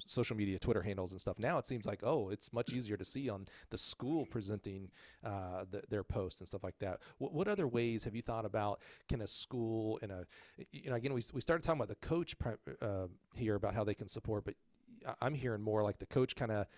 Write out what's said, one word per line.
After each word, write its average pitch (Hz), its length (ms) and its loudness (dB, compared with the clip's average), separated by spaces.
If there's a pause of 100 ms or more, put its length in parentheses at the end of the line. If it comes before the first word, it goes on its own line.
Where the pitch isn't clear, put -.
social 117 320 2
media, 98 240 4
Twitter 110 220 4
handles 92 280 0
and 95 100 -8
stuff. - 200 0
Now 147 180 4
it 123 80 0
seems 120 180 -2
like, 104 200 -2
oh, 117 260 4
it's - 220 -6
much 120 200 0
easier 113 240 0
to 95 80 -2
see 135 240 -2
on 98 200 -4 (220)
the 107 80 -2
school 143 480 0
presenting, 98 640 -4 (320)
uh, 95 440 -2
the, 95 200 -4
their 101 160 2
posts 95 360 -2
and 92 60 -12
stuff 95 160 -6
like 92 160 -4
that. 95 220 -2 (180)
What, 135 140 -4
what 180 160 2
other 196 180 2
ways 120 380 2
have 107 100 -4
you 117 80 -4
thought 113 220 -2
about, 104 360 2 (280)
can 117 140 0
a 101 40 -2
school 113 760 0
and 101 100 -6
a, 92 120 -6 (320)
y-, - 140 -12
you - 200 -6
know, 123 40 2
again, 123 200 0
we, 120 80 0 (120)
we 127 60 -2
started 165 240 2
talking 160 160 4
about 107 80 0
the - 180 -8
coach 165 320 0
pri-, 113 200 -2 (220)
uh, 95 280 0 (260)
here 107 220 2
about 101 180 0
how 113 80 2
they 101 120 2
can 104 120 -8
support, 107 380 -2
but - 100 -6 (500)
I, 120 160 -4
I'm 131 140 2
hearing 120 280 0
more 107 200 4
like 104 160 2
the - 80 -8
coach 127 300 2
kinda, 107 420 0